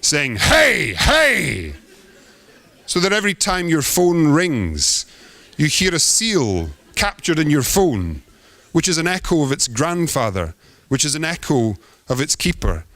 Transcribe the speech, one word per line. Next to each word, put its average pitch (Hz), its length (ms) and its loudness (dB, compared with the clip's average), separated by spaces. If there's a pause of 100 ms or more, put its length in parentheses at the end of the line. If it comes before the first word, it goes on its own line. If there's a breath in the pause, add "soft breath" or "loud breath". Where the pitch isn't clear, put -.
saying, 139 360 0
Hey, 196 580 2
hey! 151 800 0 (1160 loud breath)
so - 80 -2
that 185 140 0
every 202 220 0
time 180 340 -2
your 160 140 2
phone 175 440 2
rings, 139 800 0 (500 loud breath)
you 151 100 2
hear 180 280 0
a 165 60 -2
seal 117 720 0 (260)
captured 196 420 -2
in 156 100 0
your 147 140 4
phone, 107 580 0 (520 soft breath)
which 165 160 0
is 160 100 0
an 165 80 -2
echo 175 380 0
of 135 80 -2
its - 160 -2
grandfather, 120 840 -2 (340 soft breath)
which 131 160 0
is 143 100 -2
an 156 100 -6
echo 135 520 0 (320 soft breath)
of 127 120 -2
its 147 140 -2
keeper 95 500 -4 (120)